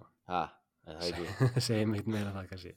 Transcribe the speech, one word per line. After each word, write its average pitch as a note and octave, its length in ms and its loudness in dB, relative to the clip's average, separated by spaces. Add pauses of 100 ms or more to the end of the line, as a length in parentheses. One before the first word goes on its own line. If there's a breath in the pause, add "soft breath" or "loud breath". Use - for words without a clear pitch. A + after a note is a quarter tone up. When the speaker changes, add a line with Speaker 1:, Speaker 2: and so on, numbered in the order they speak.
(220)
Speaker 1:
Ha, F2+ 200 0 (440)
er D#2+ 120 -12
það E2+ 80 -4
ekki? F#2 540 2
Speaker 2:
<laughs> - 60 0
Segjum G#2+ 280 4
ekkert G2+ 180 -2
meira G#2 180 0
en G2 60 -6
það F#2+ 140 -8
kannski. F2+ 260 -12